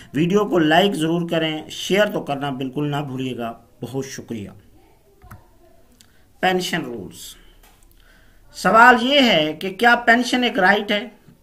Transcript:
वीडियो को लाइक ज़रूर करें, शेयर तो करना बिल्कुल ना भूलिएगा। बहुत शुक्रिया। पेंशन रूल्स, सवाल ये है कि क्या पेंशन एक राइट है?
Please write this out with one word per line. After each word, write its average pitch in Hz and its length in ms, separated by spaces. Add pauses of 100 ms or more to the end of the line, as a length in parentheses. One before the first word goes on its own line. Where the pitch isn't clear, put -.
(160)
वीडियो 180 300
को 185 140
लाइक 165 340
ज़रूर 165 360
करें, 156 400
शेयर 196 380
तो 180 120
करना 139 320
बिल्कुल 135 360
ना 143 140
भूलिएगा। 127 580 (220)
बहुत 131 240
शुक्रिया। 110 480 (1900)
पेंशन 180 400
रूल्स, 107 540 (1300)
सवाल 226 320
ये 262 240
है 165 340
कि 185 160
क्या 233 260
पेंशन 240 480
एक 233 160
राइट 202 320
है? 208 320 (200)